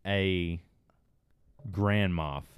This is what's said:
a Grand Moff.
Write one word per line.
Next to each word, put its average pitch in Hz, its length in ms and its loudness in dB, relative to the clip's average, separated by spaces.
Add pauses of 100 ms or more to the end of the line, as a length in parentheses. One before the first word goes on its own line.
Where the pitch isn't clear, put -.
a 92 520 0 (1120)
Grand 101 420 2
Moff. 73 300 -4 (140)